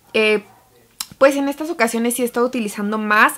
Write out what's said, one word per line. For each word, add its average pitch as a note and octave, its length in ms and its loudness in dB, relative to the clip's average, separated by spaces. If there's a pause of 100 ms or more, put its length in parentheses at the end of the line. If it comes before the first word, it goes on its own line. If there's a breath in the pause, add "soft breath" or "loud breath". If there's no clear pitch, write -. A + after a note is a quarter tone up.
(140)
eh, G#3+ 300 2 (760)
pues C#4 200 4
en C#4 100 -2
estas D4+ 220 -6
ocasiones A#3 460 -2
sí B3+ 80 -2
he - 20 2
estado A#3+ 200 -2
utilizando G#3+ 520 -4
más. G#3+ 400 2